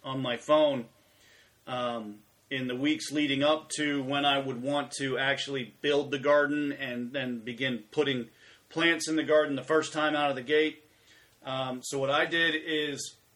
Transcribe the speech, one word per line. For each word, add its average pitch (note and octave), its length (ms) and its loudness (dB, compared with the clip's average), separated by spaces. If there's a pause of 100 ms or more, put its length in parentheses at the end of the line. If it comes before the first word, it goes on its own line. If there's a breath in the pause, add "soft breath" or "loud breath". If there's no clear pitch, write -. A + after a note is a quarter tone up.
on C3+ 180 -6
my B2 180 -2
phone, D3 480 4 (800 soft breath)
um, A#2 500 -4 (340)
in C3 160 -4
the B2 100 -2
weeks C#3+ 360 -2
leading C#3+ 300 0
up D#3 340 2
to D3 280 0
when C#3+ 200 -2
I C#3 140 4
would C3 240 -4
want C#3+ 360 -2
to C3 200 -2
actually C3+ 640 -2
build C#3+ 300 2
the C#3+ 60 -2
garden D3 540 2
and B2 400 -6
then B2+ 280 -4
begin A#2+ 500 -4
putting C3+ 380 -2 (400 soft breath)
plants E3 400 0
in D#3+ 80 0
the D3+ 80 0
garden D3+ 300 4
the B2+ 80 -6
first D#3 300 2
time D3+ 240 0
out D3 140 2
of C3 60 -2
the B2+ 60 -8
gate. D3+ 400 2 (640 soft breath)
Um, C3 380 -4
so - 160 -4
what C3+ 120 0
I D3+ 160 4
did E3 280 2
is D3+ 640 -4 (200)